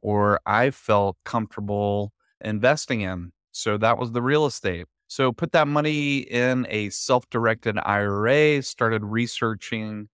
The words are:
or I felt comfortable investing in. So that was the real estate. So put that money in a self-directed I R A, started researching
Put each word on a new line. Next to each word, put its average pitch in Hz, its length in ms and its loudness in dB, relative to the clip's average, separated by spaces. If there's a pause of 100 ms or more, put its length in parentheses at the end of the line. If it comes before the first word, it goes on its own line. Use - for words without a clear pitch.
or 104 440 2
I 117 240 2
felt 101 560 0
comfortable 104 880 -2 (260)
investing 113 600 0
in. 90 320 -6 (180)
So 107 280 -2
that 113 180 4
was 117 160 -6
the 120 80 -2
real 147 240 2
estate. 90 400 -4 (240)
So 131 240 0
put 165 180 -6
that 156 160 4
money 147 520 0
in 123 500 0
a 104 200 -2
self-directed 113 920 -2
I 104 260 0
R 101 240 -2
A, 147 320 4
started 113 420 -2
researching 107 1120 -4